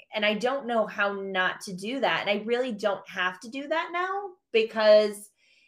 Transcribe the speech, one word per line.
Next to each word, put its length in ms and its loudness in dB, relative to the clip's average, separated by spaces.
And 100 -2
I 80 2
don't 320 -2
know 220 0
how 260 -2
not 480 -2
to 120 -12
do 260 -6
that. 280 0
And 20 0
I 140 0
really 280 0
don't 360 -2
have 340 -4
to 80 -16
do 180 -10
that 260 -2
now, 380 -4
because 760 4